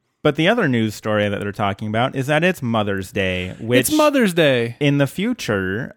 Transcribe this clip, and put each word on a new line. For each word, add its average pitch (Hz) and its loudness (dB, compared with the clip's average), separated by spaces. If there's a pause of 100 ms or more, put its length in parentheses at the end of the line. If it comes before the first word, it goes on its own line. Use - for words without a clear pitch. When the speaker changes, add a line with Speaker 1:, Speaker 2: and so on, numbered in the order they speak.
(220)
Speaker 1:
But 147 2
the 160 2
other 226 2
news 113 2
story 107 0
that 104 -2
they're 101 -6
talking 101 -4
about 113 0
is 131 -4
that 151 2
it's 180 0
Mother's 104 -2
Day, 92 -2
which 120 0
Speaker 2:
It's 294 0
Mother's 277 4
Day. 127 2
Speaker 1:
in 143 2
the 139 2
future, 113 -4